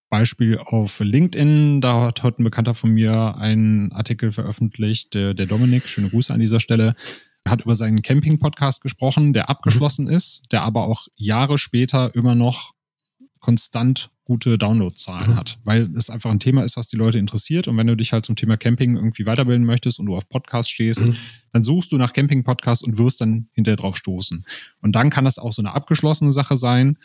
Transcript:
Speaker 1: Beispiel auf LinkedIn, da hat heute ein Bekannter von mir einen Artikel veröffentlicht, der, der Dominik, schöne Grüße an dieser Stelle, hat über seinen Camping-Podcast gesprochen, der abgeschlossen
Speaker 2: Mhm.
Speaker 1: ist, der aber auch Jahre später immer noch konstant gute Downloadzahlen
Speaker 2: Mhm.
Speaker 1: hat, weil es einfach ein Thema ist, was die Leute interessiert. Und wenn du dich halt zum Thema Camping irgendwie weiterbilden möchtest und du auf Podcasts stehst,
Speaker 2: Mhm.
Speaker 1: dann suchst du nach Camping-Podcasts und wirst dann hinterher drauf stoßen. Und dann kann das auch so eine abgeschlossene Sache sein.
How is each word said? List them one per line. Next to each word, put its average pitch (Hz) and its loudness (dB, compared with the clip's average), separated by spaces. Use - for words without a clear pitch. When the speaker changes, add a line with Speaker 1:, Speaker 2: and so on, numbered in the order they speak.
Speaker 1:
Beispiel 113 2
auf 107 -2
LinkedIn, 147 2
da 120 2
hat 117 -4
heute 123 0
ein 117 2
Bekannter 113 0
von 113 0
mir 110 2
einen 107 2
Artikel 107 -4
veröffentlicht, 110 -4
der, 98 -2
der 95 -4
Dominik, 123 2
schöne 101 -2
Grüße 123 -2
an 117 0
dieser 113 2
Stelle, 113 2
hat 117 0
über 117 2
seinen 110 0
Camping-Podcast 147 0
gesprochen, 139 0
der 113 0
abgeschlossen 139 0
Speaker 2:
Mhm. 139 -2
Speaker 1:
ist, - -2
der 117 0
aber 113 -2
auch 110 -4
Jahre 123 0
später 127 0
immer 120 2
noch 120 0
konstant 120 0
gute 117 0
Downloadzahlen 98 0
Speaker 2:
Mhm. - 4
Speaker 1:
hat, - -8
weil 110 2
es 117 -4
einfach 113 -6
ein 104 2
Thema 131 2
ist, - -2
was 123 -6
die - -6
Leute 113 2
interessiert. 110 -2
Und 113 -2
wenn 113 2
du 117 4
dich 113 -2
halt 110 0
zum 107 -2
Thema 113 0
Camping 123 2
irgendwie 107 -2
weiterbilden 120 2
möchtest 120 -2
und 101 -6
du 92 -4
auf 95 -8
Podcasts - -6
stehst, 113 0
Speaker 2:
Mhm. 117 2
Speaker 1:
dann 117 4
suchst 156 0
du 151 2
nach 123 0
Camping-Podcasts 127 0
und 113 -4
wirst 120 2
dann 110 -2
hinterher 107 0
drauf 95 -6
stoßen. 90 -6
Und 104 0
dann 139 4
kann 135 0
das 131 0
auch 113 -6
so - -4
eine 98 -6
abgeschlossene 151 0
Sache 135 0
sein. 123 2